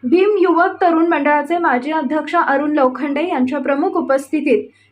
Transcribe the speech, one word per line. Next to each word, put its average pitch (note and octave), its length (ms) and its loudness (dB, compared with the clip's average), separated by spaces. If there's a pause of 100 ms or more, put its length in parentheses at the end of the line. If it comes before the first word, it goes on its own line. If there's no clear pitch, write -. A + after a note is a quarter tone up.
भीम F#4 380 2
युवक F4 400 2
तरुण E4+ 260 2
मंडळाचे D4 520 0
माजी C#4+ 340 0
अध्यक्ष D4+ 420 -4
अरुण D4 380 0
लोखंडे C#4+ 560 -2
यांच्या C4+ 300 -2
प्रमुख C#4+ 320 -2
उपस्थितीत C#4 800 -2 (240)